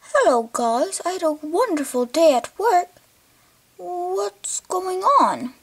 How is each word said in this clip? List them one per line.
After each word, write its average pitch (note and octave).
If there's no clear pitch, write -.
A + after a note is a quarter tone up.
Hello, C#4
guys. B3
I F4
had F#4
a D#4
wonderful D4+
day D#4
at -
work. F#4+
What's F4+
going F#4
on? -